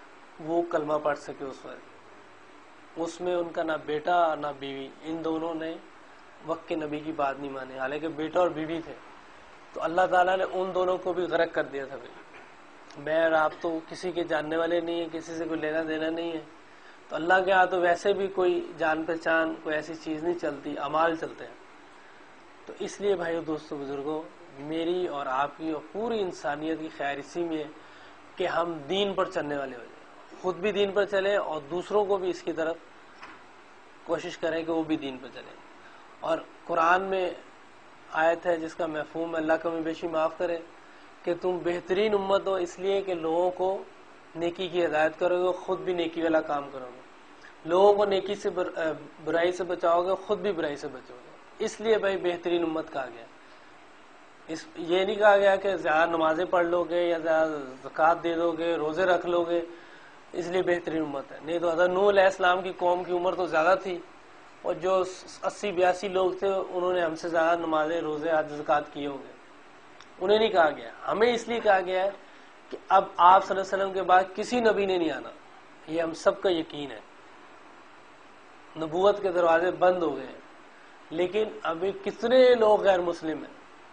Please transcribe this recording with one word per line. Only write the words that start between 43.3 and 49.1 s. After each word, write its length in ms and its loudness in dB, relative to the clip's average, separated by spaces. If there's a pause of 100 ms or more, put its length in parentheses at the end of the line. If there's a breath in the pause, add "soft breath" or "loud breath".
کو 320 -2 (520)
نیکی 320 -4
کی 180 0
ہدایت 340 2
کرو 240 2
گے، 140 0
خود 220 -4
بھی 140 -2
نیکی 280 -2
والا 200 2
کام 300 -6
کرو 140 -12
گے، 160 -16 (640 loud breath)
لوگوں 280 8
کو 120 2
نیکی 300 -2
سے 140 -4
بر-، 280 -4
اے، 140 -2 (320)